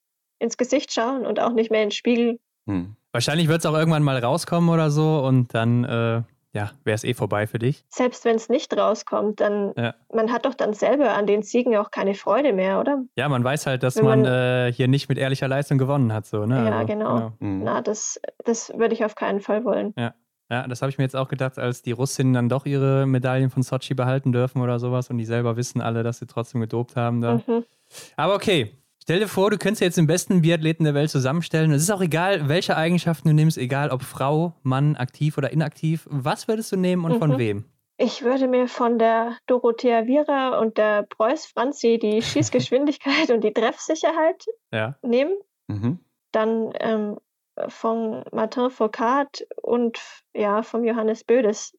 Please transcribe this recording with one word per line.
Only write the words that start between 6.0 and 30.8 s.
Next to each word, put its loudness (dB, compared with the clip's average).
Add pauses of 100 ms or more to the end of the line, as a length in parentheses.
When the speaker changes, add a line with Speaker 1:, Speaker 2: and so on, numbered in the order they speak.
Speaker 3:
ja, -6 (140)
wär's 0
eh -2
vorbei -2
für -6
dich. -2
Speaker 1:
Selbst -4
wenn's 0
nicht -2
rauskommt, 0
dann, -2
Speaker 3:
Ja. -2 (200)
Speaker 1:
man 0
hat -2
doch -2
dann -2
selber 2
an 0
den 2
Siegen 0
auch -2
keine -2
Freude 0
mehr, 0
oder? 0 (140)
Speaker 3:
Ja, 0
man 2
weiß 0
halt, -2
dass 0
Speaker 1:
Wenn 6
Speaker 3:
man, 6
Speaker 1:
man 4 (360)
Speaker 3:
äh, 0
hier 0
nicht 2
mit 0
ehrlicher -2
Leistung 0
gewonnen 2
hat, -4
so, -2
ne? 2
Speaker 1:
Ja, 0
Speaker 3:
Also, -2
Speaker 1:
genau. -2
Speaker 3:
genau. -2
Speaker 2:
Mhm. -4
Speaker 1:
Na, -2
das, -6 (240)
das -4
würde 2
ich -4
auf -4
keinen -2
Fall -2
wollen. -2
Speaker 3:
Ja. -4 (380)
Ja, -4
das -6
habe -2
ich -6
mir 2
jetzt -4
auch -2
gedacht, -4
als -4
die -6
Russinnen 0
dann 2
doch -2
ihre 2
Medaillen 2
von 0
Sotschi -4
behalten 0
dürfen 0
oder 0
sowas -2
und -4
die -4
selber 0
wissen -4
alle, -2
dass -4
sie -14
trotzdem -6
gedopt -4
haben -2
da. 0
Speaker 1:
Mhm. -2 (500)
Speaker 3:
Aber 2
okay, 0 (240)
stell 0
dir -2
vor, 2
du 0
könntest -2
jetzt 2
den 6
besten 2
Biathleten 2